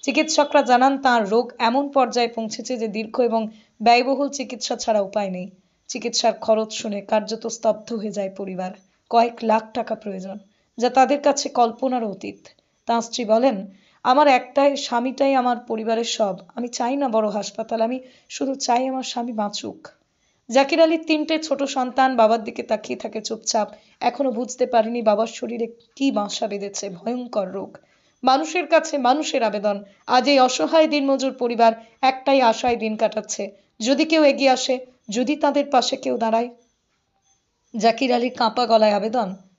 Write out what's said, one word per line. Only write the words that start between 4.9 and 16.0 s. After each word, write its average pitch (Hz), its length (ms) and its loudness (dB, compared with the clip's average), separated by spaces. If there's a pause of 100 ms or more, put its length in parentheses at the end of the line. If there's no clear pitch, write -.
উপায় 196 280 -4
নেই। 185 220 -10 (360)
চিকিৎসার 233 460 -2
খরচ 220 400 0
শুনে 202 280 -8
কার্যত 214 460 -4
স্তব্ধ 214 460 -2
হয়ে 214 180 -6
যায় 190 180 -6
পরিবার। 190 420 -10 (380)
কয়েক 233 240 4 (100)
লাখ 220 300 0
টাকা 233 220 -6
প্রয়োজন, 190 420 -12 (400)
যা 240 120 0
তাদের 262 320 4
কাছে 285 280 0
কল্পনারও 233 640 0
অতীত। 202 360 -14 (380)
তাঁর 233 160 0
স্ত্রী 220 240 -6
বলেন, 220 420 2 (360)
"আমার 285 240 4
একটাই 277 500 4
স্বামীটাই 269 580 0
আমার 247 220 2
পরিবারের 226 460 -4